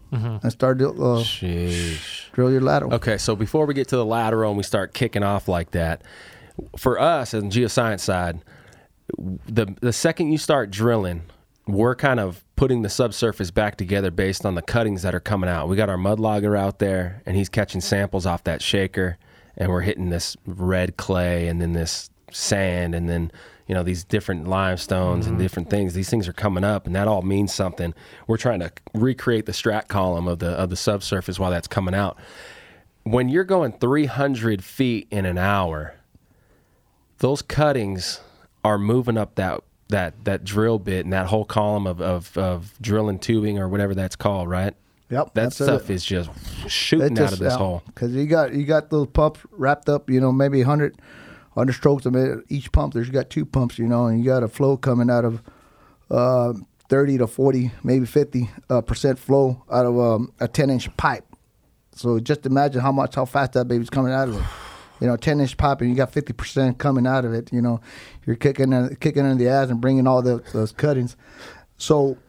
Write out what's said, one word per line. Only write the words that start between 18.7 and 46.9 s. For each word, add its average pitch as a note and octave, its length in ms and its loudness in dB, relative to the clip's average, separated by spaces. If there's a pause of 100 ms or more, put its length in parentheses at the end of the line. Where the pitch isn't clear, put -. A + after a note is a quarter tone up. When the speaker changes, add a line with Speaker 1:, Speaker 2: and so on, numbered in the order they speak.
Speaker 3:
and F2+ 140 0
we're F2+ 120 2
hitting F2+ 280 -2
this - 260 -4 (100)
red F2+ 500 -2
clay F2 520 0
and E2+ 120 -2
then E2+ 120 0
this E2+ 360 -4 (220)
sand F2+ 640 -2
and E2+ 140 -2
then, E2+ 220 -2 (360)
you F#2+ 80 -4
know, F2+ 80 0
these F2 220 -4
different F2+ 440 -4
limestones F#2 800 0
and A2+ 80 -2
Speaker 1:
Mm-hmm. F2 80 0
Speaker 3:
different F2+ 280 -4
things. G2 240 0
These F#2+ 140 -4
things G#2 200 -2
are F2 40 -8
coming F#2+ 300 -2
up, G2+ 240 -2
and F2 80 -4
that G2+ 140 0
all G2+ 140 0
means G2 300 0
something. F2 420 -4 (340)
We're A2+ 80 2
trying A2 240 -2
to E2 100 -6 (240)
recreate A#2 520 0
the G#2 60 -8
strat G#2+ 360 -2
column F2+ 400 0
of F2 100 -2
the, E2+ 120 -4
of F2 200 -2
the F#2 60 -4
subsurface G2 600 -4
while F#2 120 0
that's E2+ 180 -4
coming F#2 260 -2
out. G2 220 -2 (840)
When B2+ 260 0
you're F3 160 2
going F3+ 280 0
three C#3+ 340 0
hundred A#2 560 -2
feet B2 480 -2
in G2 160 -2
an F2+ 120 -2
hour, F2+ 560 -2 (1200)
those C3+ 240 0
cuttings A2 800 -2 (440)
are G#2 140 2
moving A#2 380 0
up G#2 200 -4
that, F#2 240 -2 (280)
that, F#2 360 -4
that G2 200 -2
drill G#2+ 340 0
bit F#2 260 -4
and F#2 80 -4
that F#2+ 140 0
whole G#2 180 0
column G#2 420 0
of, F2+ 140 -4
of, F2 360 -4
of F2+ 440 -2
drilling G#2+ 380 0
tubing G#2+ 400 0
or F#2+ 100 -2
whatever G2 260 0
that's F#2+ 220 -4
called, F#2+ 320 0
right? F#2 260 -2 (340)
Speaker 2:
Yep, C3+ 180 0
Speaker 3:
That - 80 -20
Speaker 2:
that's A#2 260 -2
it. C#3 40 2
Speaker 3:
stuff B2 260 2
is F#2 140 -2
just F2 260 -2 (380)
shooting - 380 0